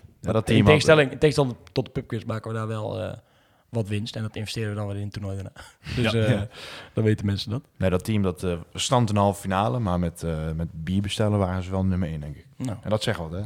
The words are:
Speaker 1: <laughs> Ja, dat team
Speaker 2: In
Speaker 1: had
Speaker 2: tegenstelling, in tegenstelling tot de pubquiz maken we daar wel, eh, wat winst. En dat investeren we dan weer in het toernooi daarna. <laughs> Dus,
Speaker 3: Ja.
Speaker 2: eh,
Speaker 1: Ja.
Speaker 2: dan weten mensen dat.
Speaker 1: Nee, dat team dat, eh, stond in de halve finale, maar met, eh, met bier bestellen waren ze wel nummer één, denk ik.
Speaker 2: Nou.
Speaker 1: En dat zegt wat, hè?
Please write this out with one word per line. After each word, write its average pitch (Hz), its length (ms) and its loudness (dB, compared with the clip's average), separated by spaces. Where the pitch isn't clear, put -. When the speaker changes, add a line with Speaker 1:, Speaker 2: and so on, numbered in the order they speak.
Speaker 1:
<laughs> - 180 -20
Ja, 87 120 -4
dat 110 140 2
team 113 120 4
Speaker 2:
In 104 60 6
Speaker 1:
had 123 80 10
Speaker 2:
tegenstelling, 151 400 6
in - 60 -10
tegenstelling 139 380 2
tot 131 120 -2
de - 60 -12
pubquiz 120 340 -8
maken 110 260 -6
we 113 60 -4
daar 110 100 -4
wel, 107 340 -6
eh, 98 120 -6
wat 113 200 -2
winst. 104 280 -4
En 117 60 -6
dat 107 140 -8
investeren 107 340 -6
we 101 60 -6
dan 104 100 -4
weer 101 100 -6
in 101 60 -6
het 101 100 -8
toernooi 98 220 -6
daarna. 95 180 -8
<laughs> - 240 -8
Dus, 110 100 2
Speaker 3:
Ja. 113 80 2
Speaker 2:
eh, 107 100 4
Speaker 1:
Ja. 101 160 2
Speaker 2:
dan 113 120 0
weten 107 220 2
mensen 101 240 -2
dat. 120 120 -4
Speaker 1:
Nee, 95 140 2
dat 90 140 0
team 107 180 0
dat, 92 200 0
eh, 90 100 -2
stond 120 340 2
in 104 60 0
de 104 60 4
halve 101 200 4
finale, 104 380 0
maar 92 200 0
met, 85 240 -2
eh, 80 340 -2
met 82 160 -4
bier 90 300 -2
bestellen 104 360 0
waren 92 240 0
ze 90 80 -8
wel 95 140 0
nummer 92 240 0
één, 78 120 -6
denk 73 160 -10
ik. - 100 -20
Speaker 2:
Nou. 123 260 -6
Speaker 1:
En - 80 -6
dat 107 120 0
zegt 107 160 -2
wat, 80 120 -8
hè? 90 160 -6